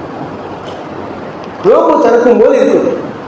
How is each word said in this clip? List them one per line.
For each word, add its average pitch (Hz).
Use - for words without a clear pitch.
நோன்பு 277
திறக்கும் 233
போது 262
இருக்கும். -